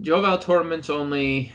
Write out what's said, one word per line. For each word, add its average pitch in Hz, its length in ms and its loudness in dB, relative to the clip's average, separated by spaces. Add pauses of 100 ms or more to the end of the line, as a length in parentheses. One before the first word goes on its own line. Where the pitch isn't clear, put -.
Joe 160 220 2
Val 185 160 2
tournaments 165 520 0
only. 139 640 -2